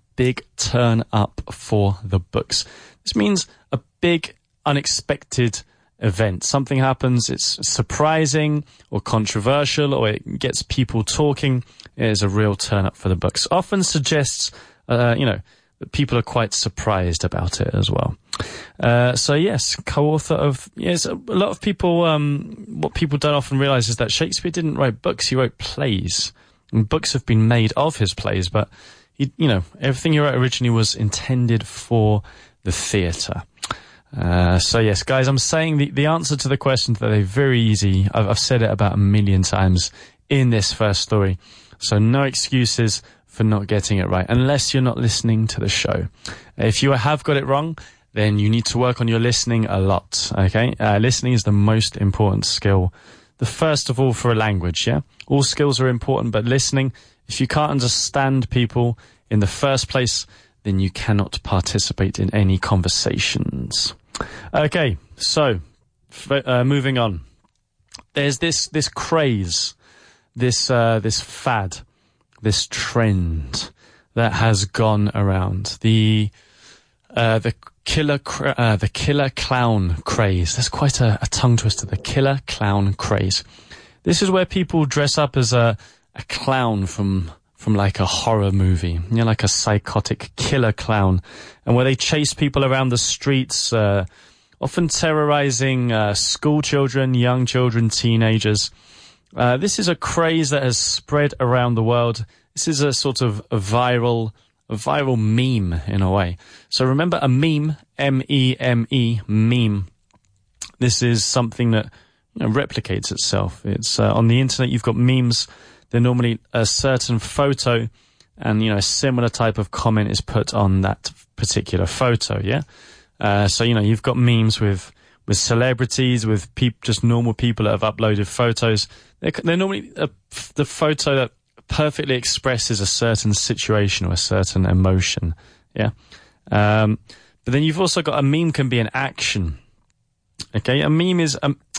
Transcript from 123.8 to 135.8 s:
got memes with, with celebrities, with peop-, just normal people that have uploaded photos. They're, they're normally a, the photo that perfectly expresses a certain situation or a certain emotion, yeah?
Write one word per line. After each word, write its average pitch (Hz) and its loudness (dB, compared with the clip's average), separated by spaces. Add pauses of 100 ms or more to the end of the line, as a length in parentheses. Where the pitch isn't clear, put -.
got 127 -2
memes 117 2
with, 101 -2 (340)
with 104 0
celebrities, 123 0
with 107 -2
peop-, - -2
just - -2
normal 120 2
people 113 0
that 104 2
have 110 -2
uploaded 104 0
photos. 113 0 (320)
They're, - -2
they're 165 -2
normally 196 -4
a, 156 -4 (460)
the - 0
photo 151 -2
that 127 -2 (360)
perfectly 147 -2
expresses 120 -2
a 98 -2
certain 110 0
situation 101 0
or 90 -2
a 87 -2
certain 95 0
emotion, 92 2 (400)
yeah? 110 -2 (600)